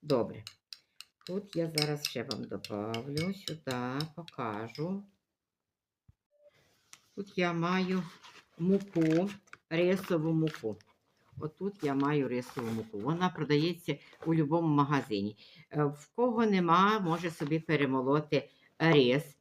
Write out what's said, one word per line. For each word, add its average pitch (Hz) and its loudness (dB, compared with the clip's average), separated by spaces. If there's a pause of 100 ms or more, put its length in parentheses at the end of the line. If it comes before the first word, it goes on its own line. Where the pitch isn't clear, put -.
Добре. 110 -2 (800)
Тут 196 -8
я 165 -2
зараз 147 -2
ще 120 -4
вам 117 -6
добавлю 117 -6
сюди, 135 -6 (100)
покажу. 143 -8 (2250)
Тут 196 -10
я 175 0
маю 180 0 (560)
муку, 170 2 (400)
рисову 175 0
муку. 156 0 (640)
Отут 190 -8
я 139 0
маю 139 2
рисову 123 -4
муку. 110 -6
Вона 170 0
продається 156 0 (280)
у 160 2
любому 160 2
магазині. 135 2 (340)
Е, 151 0
в 143 -4
кого 233 2
нема, 190 4
може 170 -2
собі 160 -2
перемолоти 139 0 (300)
рис 147 4